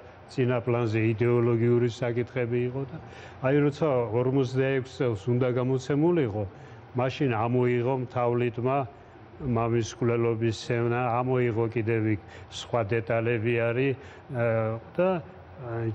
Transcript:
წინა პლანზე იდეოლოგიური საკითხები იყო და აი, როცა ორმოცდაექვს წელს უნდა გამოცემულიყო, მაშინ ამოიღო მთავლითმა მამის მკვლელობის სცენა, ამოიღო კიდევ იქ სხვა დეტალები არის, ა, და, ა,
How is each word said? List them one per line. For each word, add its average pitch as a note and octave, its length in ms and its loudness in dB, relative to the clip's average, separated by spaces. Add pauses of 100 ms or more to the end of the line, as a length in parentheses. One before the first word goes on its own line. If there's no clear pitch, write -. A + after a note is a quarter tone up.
(240)
წინა B2 360 0
პლანზე A#2 420 0
იდეოლოგიური A#2+ 880 4
საკითხები A#2+ 680 -2
იყო B2 240 -4
და - 140 -12 (400)
აი, C3+ 200 2
როცა D3 300 2 (220)
ორმოცდაექვს C3 840 0
წელს A#2+ 300 -2
უნდა B2 260 2
გამოცემულიყო, C3 920 0 (460)
მაშინ B2+ 420 0
ამოიღო B2 640 2
მთავლითმა A#2+ 800 0 (640)
მამის A#2 480 0
მკვლელობის A#2 640 0
სცენა, A#2+ 460 -2 (120)
ამოიღო B2 540 2
კიდევ A2 400 0
იქ G#2+ 200 0 (200)
სხვა - 380 -4
დეტალები A#2 720 0
არის, A#2 380 2 (340)
ა, A#2+ 180 -2 (440)
და, F3+ 200 2
ა, A#2 840 -6